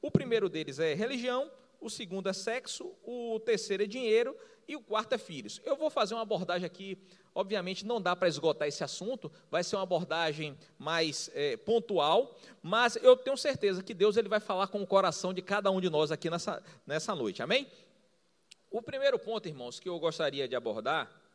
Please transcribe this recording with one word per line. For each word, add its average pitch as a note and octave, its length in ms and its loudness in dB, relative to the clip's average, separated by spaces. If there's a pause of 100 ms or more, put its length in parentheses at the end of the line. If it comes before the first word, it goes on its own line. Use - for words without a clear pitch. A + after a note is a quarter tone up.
O D4 100 -4
primeiro A3+ 380 2
deles D3+ 300 -6
é D#3+ 160 2
religião, B3 560 -2 (280)
o A3+ 120 -10
segundo F#3+ 400 -6
é - 20 -2
sexo, A#3+ 640 -6 (100)
o A#3 360 -6
terceiro G#3 420 0
é A3 40 0
dinheiro A#3 480 2 (320)
e D4 100 -10
o C#4 60 -12
quarto - 320 -2
é - 40 -2
filhos. C3 460 -10
Eu C#4 120 0
vou D4+ 120 -2
fazer A3 260 0
uma A3+ 80 -2
abordagem F3+ 440 -2
aqui, F#3+ 320 -10 (360)
obviamente F#3+ 520 -4
não A3+ 140 -2
dá F3+ 160 2
para F3+ 120 4
esgotar D3+ 400 2
esse D3 160 -4
assunto, F#3+ 460 -8 (200)
vai E3+ 120 2
ser F#3+ 140 -2
uma F#3+ 80 0
abordagem D#3+ 760 -2 (200)
mais, D#3+ 560 0
é, C#3 220 0
pontual, G#3 800 2 (260)
mas A3+ 340 2
eu B3 200 10
tenho C4 200 -2
certeza G#3 460 0
que A3 120 -10
Deus G3 220 4
ele A3 120 0
vai G#3 120 0
falar G3 260 -2
com G3+ 160 -4
o F#3 40 -6
coração F#3+ 460 4
de F3+ 80 -4
cada G3 300 0
um F#3+ 100 2
de F3+ 80 2
nós D#3 220 2
aqui D#3+ 180 -4
nessa, E3+ 340 -4 (240)
nessa D#3 280 -2
noite, A2+ 280 -2
amém? A#3 240 0 (1040)
O - 120 -6
primeiro C4+ 360 0
ponto, G#3+ 300 -4
irmãos, B2+ 320 -10
que - 80 -10
eu F3 100 -6
gostaria D3 480 0
de A#2+ 80 -6
abordar A#2 560 -2 (240)